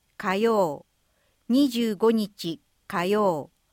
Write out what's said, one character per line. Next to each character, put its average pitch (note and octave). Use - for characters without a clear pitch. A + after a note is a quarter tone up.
火 G3
曜、 G3+
二 C4+
十 A#3
五 A3
日 G3+
火 F3
曜、 F#3+